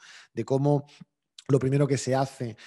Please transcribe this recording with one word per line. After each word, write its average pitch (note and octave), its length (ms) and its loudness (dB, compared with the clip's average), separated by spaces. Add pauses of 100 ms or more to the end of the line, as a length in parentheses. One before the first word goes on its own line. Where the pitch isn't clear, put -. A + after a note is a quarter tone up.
(340)
De A2+ 100 -6
cómo C#3+ 440 0 (600)
lo C3+ 120 4
primero C3+ 260 2
que C3+ 120 0
se B2+ 180 -2
hace B2+ 520 -4